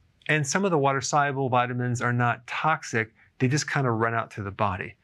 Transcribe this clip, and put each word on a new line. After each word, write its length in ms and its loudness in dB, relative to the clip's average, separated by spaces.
And 200 0
some 180 0
of 60 2
the 80 4
water-soluble 720 0
vitamins 520 0
are 100 0
not 360 0
toxic, 640 -2
they 100 2
just 220 0
kinda 220 0
run 240 0
out 180 -4
through 120 -8
the 40 -6
body. 540 -4